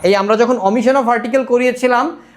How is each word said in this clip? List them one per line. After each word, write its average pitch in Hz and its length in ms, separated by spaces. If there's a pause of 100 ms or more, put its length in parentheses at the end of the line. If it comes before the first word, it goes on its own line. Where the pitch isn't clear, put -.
এই 190 140
আমরা 202 200
যখন 240 200
omission 233 460
of 233 160
article 240 260
করিয়েছিলাম, 247 720 (200)